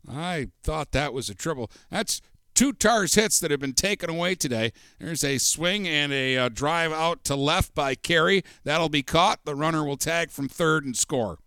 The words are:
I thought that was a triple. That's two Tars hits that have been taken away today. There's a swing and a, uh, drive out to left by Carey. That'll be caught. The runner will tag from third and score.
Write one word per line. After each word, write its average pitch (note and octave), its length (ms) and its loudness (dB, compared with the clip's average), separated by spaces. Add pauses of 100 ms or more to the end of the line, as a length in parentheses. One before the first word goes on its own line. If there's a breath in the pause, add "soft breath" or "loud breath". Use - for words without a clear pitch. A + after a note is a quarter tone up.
I D#3 400 -4 (140)
thought D#3 300 -2
that C#3 200 0
was B2 160 -6
a - 60 -10
triple. C#3 360 -6 (200 loud breath)
That's - 300 -2 (340 soft breath)
two C4+ 180 4
Tars G#3 420 2
hits G#3 260 4
that E3 100 -2
have C#3+ 100 0
been C3+ 120 -4
taken F#3 380 -2
away F3 240 -2
today. A#2 380 -2 (260 soft breath)
There's D#3+ 260 -4
a C#3 140 -2
swing F3+ 500 0
and D3 240 0
a, C3 240 0
uh, B2+ 120 2
drive D#3 440 0
out D#3+ 320 -2
to C#3 120 -2
left D#3 380 0
by C#3 200 0
Carey. F3 480 2 (220 loud breath)
That'll D#3+ 240 0
be D3 140 0
caught. E3+ 420 2
The D3+ 100 -4
runner D#3 300 0
will C#3+ 120 -2
tag E3 340 -2
from C#3 180 -6
third D#3 360 2
and B2+ 120 -6
score. G#2+ 500 -2